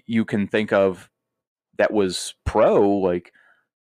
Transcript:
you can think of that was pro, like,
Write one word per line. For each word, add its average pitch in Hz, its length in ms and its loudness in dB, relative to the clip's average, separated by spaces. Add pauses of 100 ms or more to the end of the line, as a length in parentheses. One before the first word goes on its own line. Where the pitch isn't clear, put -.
you 113 180 -2
can 101 220 -2
think 107 260 -2
of 98 360 0 (680)
that 104 160 0
was 95 400 -2 (120)
pro, 160 440 2
like, 92 420 -2 (500)